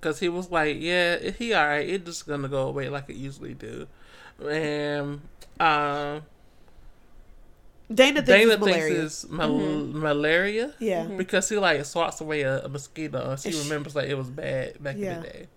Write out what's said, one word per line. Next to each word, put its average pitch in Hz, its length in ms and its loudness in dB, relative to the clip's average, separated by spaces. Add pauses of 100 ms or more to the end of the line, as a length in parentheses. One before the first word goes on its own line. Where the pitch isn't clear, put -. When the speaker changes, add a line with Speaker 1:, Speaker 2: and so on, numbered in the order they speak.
Speaker 1:
'Cause 156 160 -2
he 175 100 0
was 180 220 -4
like, 151 300 2
"Yeah, 175 500 0
he 226 240 -2
all 165 100 6
right. 147 240 0
It's 180 160 -4
just 170 220 -12
gonna 143 220 -4
go 135 180 0
away 135 220 -4
like 139 200 -8
it 131 80 -10
usually 139 380 -10
do." 120 320 -12 (580)
And, 147 760 -2 (400)
um, 147 640 2 (1700)
Speaker 2:
Dana 277 300 6
thinks - 40 0
Speaker 1:
Dana 214 280 10
Speaker 2:
it's 202 100 0
Speaker 1:
thinks 185 160 6
Speaker 2:
malaria. 160 240 2
Speaker 1:
it's - 240 -10
mal-, 160 220 0
Speaker 3:
Mm-hmm. 151 500 0
Speaker 1:
malaria. 170 800 2
Speaker 2:
Yeah. 185 240 0
Speaker 3:
Mm-hmm. 190 140 -6
Speaker 1:
Because 190 300 2
he, 214 80 0
like, 165 280 2
swats 165 360 -2
away 156 220 -2
a, 135 220 0
a 135 40 -8
mosquito, 139 640 -6
and 135 80 -4
she 190 120 -6
Speaker 2:
And 165 80 -2
she 147 40 -4
Speaker 1:
remembers 143 320 -4
that 139 140 -2
it 143 100 -2
was 127 100 -6
bad 135 540 -6
back 139 160 -6
Speaker 2:
Yeah. 185 200 -4
Speaker 1:
in 165 40 -10
the 160 60 -12
day. - 180 -16 (100)